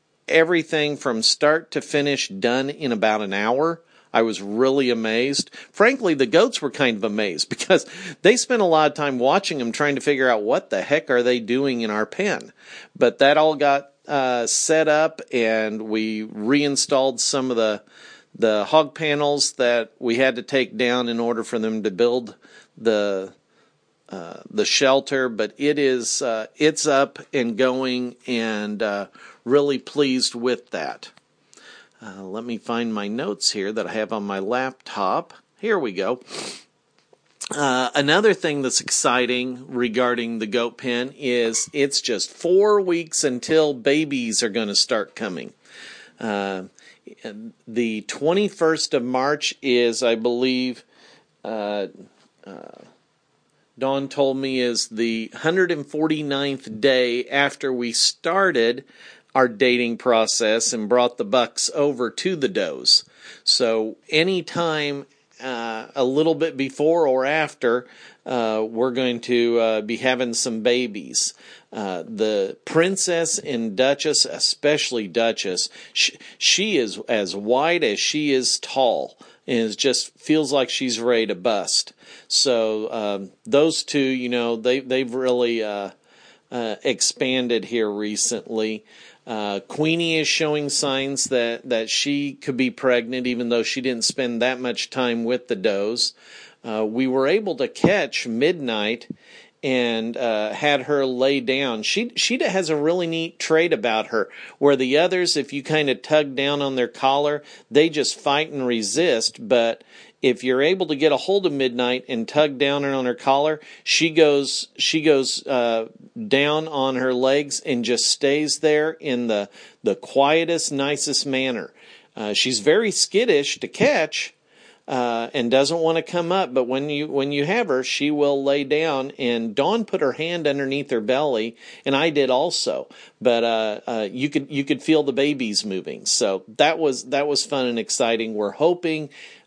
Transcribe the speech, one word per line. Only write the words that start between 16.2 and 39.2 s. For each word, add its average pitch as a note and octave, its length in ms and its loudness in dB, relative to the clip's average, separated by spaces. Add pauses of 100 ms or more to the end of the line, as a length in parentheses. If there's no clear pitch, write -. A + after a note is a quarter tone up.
reinstalled C3+ 1000 0
some C3 300 -2
of A#2+ 60 0
the, A2 260 0 (520)
the G#2+ 300 2
hog D#3 300 4
panels D3 580 0
that A#2+ 460 0
we A#2 180 0
had C3 200 2
to A#2+ 60 -10
take B2 340 -2
down B2 320 0
in A#2 120 -2
order A#2 240 -2
for A#2+ 140 -4
them A2 260 -2
to G#2+ 60 2
build A#2+ 440 0 (420)
the, G2+ 560 0 (760)
uh, F2 300 -12 (120)
the G#2 140 0
shelter. C3+ 640 2
But G#2+ 300 -4
it C#3+ 200 0
is, C3 440 0
uh, A2+ 240 -4 (100)
it's D3+ 300 2
up C#3 340 2 (120)
and A#2 240 -2
going, B2+ 600 0 (100)
and, A2 560 -4
uh, G2+ 240 -2 (380)
really C#3+ 340 2
pleased B2+ 560 0
with A#2+ 360 -2
that. C#2+ 400 -8 (920)
Uh, G2 200 -14
let G2+ 220 -10
me A#2+ 120 -8
find A#2 380 -4
my G2+ 140 -4
notes A#2 420 -4
here G2+ 220 -4
that G#2+ 140 -4
I - 60 -10
have A2 180 -4
on G#2+ 120 -4
my G2 160 -6
laptop. A#2+ 960 -2 (240)
Here G#3 200 0
we A#2+ 140 -4
go. G2 280 -2 (1300)
Uh, B2+ 400 0
another D#3+ 380 4
thing D3 300 -2
that's B2+ 180 0
exciting B2 880 -2